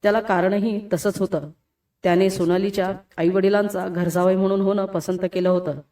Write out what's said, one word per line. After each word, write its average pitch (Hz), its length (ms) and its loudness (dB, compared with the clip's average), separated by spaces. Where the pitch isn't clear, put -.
त्याला 208 180 2
कारणही 202 720 0
तसंच 190 260 -2
होतं. 151 320 -4
त्याने 185 280 2
सोनालीच्या 190 600 0
आईवडिलांचा 190 680 0
घरजावई 175 480 0
म्हणून 190 240 0
होणं 196 240 0
पसंत 185 340 -4
केलं 185 160 0
होतं. 180 260 0